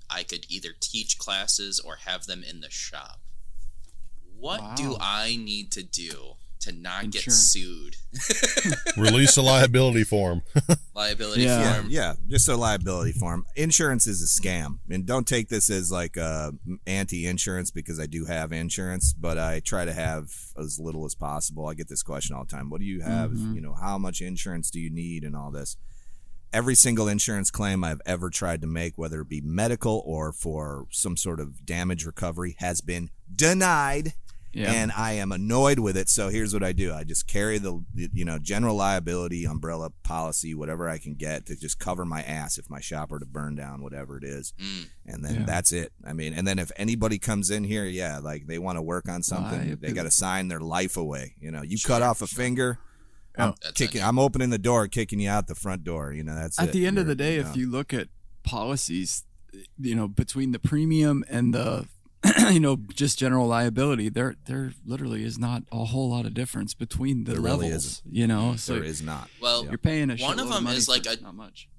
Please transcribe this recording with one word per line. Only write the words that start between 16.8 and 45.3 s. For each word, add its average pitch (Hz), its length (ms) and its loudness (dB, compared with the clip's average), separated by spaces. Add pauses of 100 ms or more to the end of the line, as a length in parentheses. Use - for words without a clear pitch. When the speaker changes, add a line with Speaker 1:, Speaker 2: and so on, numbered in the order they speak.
Speaker 4:
anti-insurance, 90 840 -2
because 82 280 -6
I 76 60 -4
do 78 200 -6
have 80 260 -4
insurance, 82 600 -2
but 82 240 0
I 80 220 0
try 87 260 -2
to 85 80 -4
have 80 380 -4 (280)
as 78 200 -6
little 78 260 -6
as 73 100 -6
possible. 76 520 -4
I 78 60 -6
get 78 160 -10
this 71 140 -4
question 71 320 -4
all 65 100 -8
the - 60 -6
time. 69 180 -6
"What 80 100 -4
do 101 80 0
you 92 140 -4
have? 80 300 0
Speaker 2:
Mm-hmm. 110 240 -2
Speaker 4:
You 80 60 -4
know, - 140 -4
how 98 220 -2
much 92 240 -2
insurance 90 500 -2
do 82 80 -6
you 82 100 -4
need?" 85 340 -6
and 73 120 -6
all 71 160 -8
this. 71 260 -8 (760)
Every 120 220 2
single 110 320 8
insurance 101 440 2
claim 95 320 0
I've 78 220 -4
ever 90 240 -2
tried 85 320 -2
to 80 60 -4
make, 82 300 -4
whether 78 240 -6
it 71 80 -10
be 76 120 -6
medical 110 640 0
or 78 260 -4
for 76 600 -6
some 87 260 -2
sort 85 220 -2
of 71 260 -10
damage 87 400 -2
recovery, 85 540 -6
has 90 220 -2
been 87 280 -4 (240)
denied. 156 800 4 (400)
Speaker 2:
Yeah. 107 180 0
Speaker 4:
And 110 220 2
I 110 180 0
am 98 200 -2
annoyed 123 460 4
with 104 200 2
it. 95 120 2
So 101 200 4
here's 107 220 0
what 95 120 0
I 92 80 2
do. 87 200 2
I 78 120 -6
just 78 240 0
carry 104 320 2
the, 87 240 -2 (100)
the, 87 180 -2
you 90 140 2
know, 80 140 -2
general 104 360 2
liability, 87 680 0
umbrella 80 460 -4 (120)
policy, 80 520 -2
whatever 80 340 -4
I 80 80 -4
can 76 160 -10
get 76 340 -6
to 76 80 -8
just - 220 -6
cover 90 280 -4
my 78 180 -4
ass 71 340 -6
if - 100 -14
my 69 120 -12
shop 76 320 -8
were 76 80 -8
to 69 60 -10
burn 73 300 -8
down, 69 280 -10
whatever 69 340 -12
it 67 60 -12
is. 69 360 -10
Speaker 1:
Mm. 95 260 -8 (200)
Speaker 4:
And 65 200 -10
then 113 160 -2